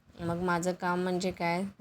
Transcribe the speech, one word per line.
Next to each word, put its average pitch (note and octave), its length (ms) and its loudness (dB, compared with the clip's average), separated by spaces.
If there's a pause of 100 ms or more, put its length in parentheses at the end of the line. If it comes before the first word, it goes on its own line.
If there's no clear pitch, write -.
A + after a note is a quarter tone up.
(200)
मग E3+ 160 0
माझं F3 360 2
काम F3+ 280 0
म्हणजे F#3 300 0
काय, F3 320 0 (180)